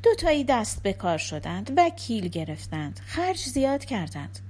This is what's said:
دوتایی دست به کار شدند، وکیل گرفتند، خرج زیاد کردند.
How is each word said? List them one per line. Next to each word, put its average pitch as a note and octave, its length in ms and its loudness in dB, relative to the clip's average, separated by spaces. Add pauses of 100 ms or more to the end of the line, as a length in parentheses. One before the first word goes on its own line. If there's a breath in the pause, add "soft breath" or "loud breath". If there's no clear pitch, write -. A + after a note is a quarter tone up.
دوتایی D#4+ 420 6
دست A#3+ 380 2
به G3 100 0
کار F3 260 0
شدند، F3 580 -6
وکیل A#3+ 520 2
گرفتند، D#3 760 -6
خرج F4+ 320 0
زیاد C4+ 460 2
کردند. D#3 540 -6 (120)